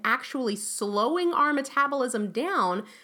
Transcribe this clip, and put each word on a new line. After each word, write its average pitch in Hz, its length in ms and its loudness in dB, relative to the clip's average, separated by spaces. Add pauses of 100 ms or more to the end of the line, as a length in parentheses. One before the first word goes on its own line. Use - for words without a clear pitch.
actually 240 500 0
slowing 226 760 0
our 294 180 4
metabolism 269 800 0
down 220 540 0 (180)